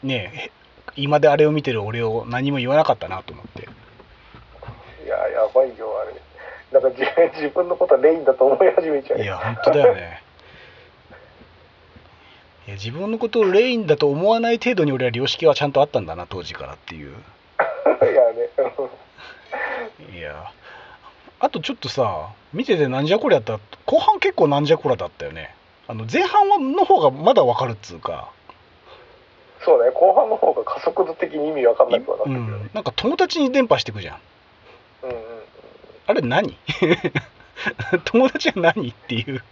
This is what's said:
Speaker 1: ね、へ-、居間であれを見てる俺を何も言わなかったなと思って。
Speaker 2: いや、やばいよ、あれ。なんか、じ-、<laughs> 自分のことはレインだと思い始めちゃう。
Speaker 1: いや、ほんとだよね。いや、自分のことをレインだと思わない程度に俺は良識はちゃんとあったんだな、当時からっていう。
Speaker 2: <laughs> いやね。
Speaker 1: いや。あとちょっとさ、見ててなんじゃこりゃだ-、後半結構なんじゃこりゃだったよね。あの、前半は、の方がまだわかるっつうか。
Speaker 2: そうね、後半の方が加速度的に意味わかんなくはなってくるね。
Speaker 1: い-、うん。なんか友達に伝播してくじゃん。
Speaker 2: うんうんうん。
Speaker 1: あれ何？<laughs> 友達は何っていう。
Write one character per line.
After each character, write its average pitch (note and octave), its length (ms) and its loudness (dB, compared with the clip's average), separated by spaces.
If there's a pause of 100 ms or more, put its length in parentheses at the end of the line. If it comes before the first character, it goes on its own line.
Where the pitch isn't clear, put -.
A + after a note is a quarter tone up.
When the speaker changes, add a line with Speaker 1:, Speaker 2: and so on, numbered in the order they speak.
Speaker 1:
ね、 A#2+ 480 -8 (440)
へ-、 C#3+ 60 -8
居 C#3+ 60 -4
間 D3 120 2
で D#3 100 6
あ C#3+ 60 4
れ D3+ 100 6
を D3+ 60 4
見 D3+ 120 0
て C3 100 -2
る A2 100 -2
俺 A2+ 200 -4
を A2 240 -2
何 B2+ 240 -2
も C#3 80 -2
言 B2 100 -4
わ C#3 60 2
な D#3 80 6
か C#3+ 100 2
っ A2 40 0
た E2+ 100 -10
な F#2 160 -10
と - 100 -18
思 - 100 -20
っ - 20 -20
て。 - 220 -16 (1400)
Speaker 2:
い - 20 -10
や、 G#2+ 100 -2 (120)
や A2 240 0
ば C3 120 4
い A#2+ 120 -10
よ、 A2 240 -6
あ G#2+ 40 -6
れ。 A2 80 -14 (680)
な C3 80 2
ん - 40 2
か、 - 60 -14
じ-、 C#3 60 -2 (180)
<laughs> D#3 200 0
自 D3 80 -4
分 F3+ 180 -2
の F3 80 -2
こ F3+ 120 0
と D3 80 6
は B2+ 60 2
レ D#3 120 6
イ E3 40 0
ン D#3 60 -8
だ - 100 2
と - 120 2
思 C#3 180 4
い F3+ 80 4
始 D#3+ 180 0
め C#3+ 140 -2
ち - 100 -4
ゃ A#2 40 -2
う。 - 20 -4
Speaker 1:
い G#2+ 60 -4
や、 G2 120 -6
ほ A2 140 -6
ん A#2 60 -6
と - 140 2
だ D3 140 4
よ E3 80 6
ね。 F2 280 -10 (2500)
い G#2 40 -16
や、 G2+ 40 -14
自 G2+ 160 -10
分 F#3 200 -6
の A3+ 60 -4
こ A3+ 120 -4
と A#3 100 0
を G#3+ 60 4
レ G#3 240 4
イ A#3+ 80 0
ン G#3 100 -4
だ D3+ 100 4
と D3 120 2
思 D#3+ 200 0
わ A3+ 100 4
な A3+ 120 0
い A#3 80 0
程 A#3+ 160 0
度 F3 100 2
に C#3+ 60 0
俺 B2+ 140 -2
は A#2+ 60 0
良 B2 140 -4
識 D3 220 -2
は C#3+ 80 6
ち - 80 -2
ゃ D3 40 0
ん C#3 40 -4
と C3+ 100 2
あ D3 40 6
っ - 20 -14
た - 140 -2
ん F#2 40 -10
だ D#2+ 100 -10
な、 E2+ 120 -12
当 F#2 160 -10
時 D#2 100 -14
か - 140 -12
ら C2+ 60 -14
っ - 40 -20
て - 180 -18
い D2+ 80 -14
う。 C#2 100 -16
Speaker 2:
<laughs> - 880 -4
い C5 40 4
や B2+ 260 4
ね。 - 180 -4 (1700)
Speaker 1:
い F2 60 -14
や。 D2+ 300 -14 (880)
あ C4+ 100 0
と - 120 -8
ち G#3 100 -8
ょ - 20 -6
っ - 40 -10
と B2+ 120 -12
さ、 F#2 400 -4 (240)
見 G#3 120 -4
て G3 120 2
て D3 100 2
な C3 140 -2
ん D3 40 -2
じ D#3+ 80 2
ゃ G#3 40 2
こ C#4 120 -2
り F#3 60 6
ゃ C3+ 40 4
だ-、 A2 200 -8 (280)
後 D#4+ 120 4
半 G#4 200 2
結 G4 160 0
構 E3 140 4
な C#3+ 100 2
ん D3+ 60 0
じ D#3 80 4
ゃ - 40 2
こ - 120 -4
り B2 40 2
ゃ A2+ 40 -4
だ F2 100 -8
っ - 20 -10
た - 160 -14
よ D2 60 -10
ね。 D#2+ 240 -16 (340)
あ A2+ 60 -8
の、 A2 160 -8
前 D4+ 100 0
半 G4 280 4
は、 G4+ 100 4
の C#4+ 260 0
方 F#4 160 4
が D3 80 6
ま D#3 240 2
だ G3+ 100 6
わ A#2+ 120 2
か C3 100 -2
る A#2 60 -6
っ A2 100 -8
つ F2 140 -18
う D#2+ 40 -18
か。 - 320 -10 (1300)
Speaker 2:
そ D#3+ 100 6
う A#2 80 4
ね、 B2+ 60 4
後 F#3 240 4
半 C#4 160 4
の G#3+ 80 0
方 - 160 2
が - 100 -4
加 - 180 -6
速 - 220 0
度 D#3+ 120 -4
的 D#3+ 180 -8
に D3+ 160 -4
意 - 20 -4
味 C#3 140 -2
わ A#2 100 6
か - 100 4
ん C3 40 6
な B2 100 4
く - 120 -6
は - 60 -4
な - 60 -4
っ - 40 -2
て C3+ 40 -4
く C3 40 -4
る B2 60 -4
ね。 A2 100 -6
Speaker 1:
い-、 - 20 -8
う - 0 - (120)
ん。 - 80 -12
な G#3+ 80 -6
ん - 20 -12
か - 120 -6
友 C#4+ 220 -2
達 F4+ 220 0
に C4+ 120 2
伝 C4 140 2
播 C#3 140 2
し - 40 -6
て - 80 -8
く G#2 100 -12
じ E2+ 60 -12
ゃ - 60 -14
ん。 - 60 -18 (840)
Speaker 2:
う B2+ 60 -10
ん - 20 -8
う B2 40 -6
ん A#2 40 -8
う - 20 -10
ん。 A2 40 -14 (840)
Speaker 1:
あ G3+ 80 0
れ - 80 0
何？ C#3+ 340 -2 (680)
<laughs> - 800 -6
友 C4 240 2
達 - 200 -2
は - 80 -6
何 E3 320 0
っ - 40 -16
て - 220 -10
い A2 60 -4 (140)
う。 B2 160 -10